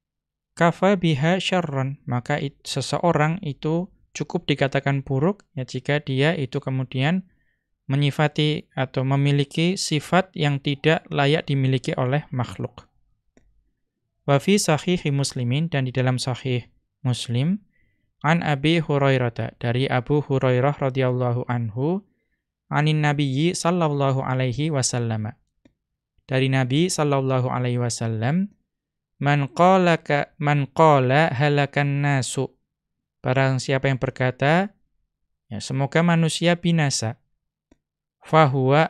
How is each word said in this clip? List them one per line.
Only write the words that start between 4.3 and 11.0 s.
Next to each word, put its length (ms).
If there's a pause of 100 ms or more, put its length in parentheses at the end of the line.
dikatakan 560
buruk, 460 (100)
ya, 80
jika 380
dia 340
itu 240
kemudian 640 (580)
menyifati 880
atau 300
memiliki 720
sifat 580
yang 300
tidak 480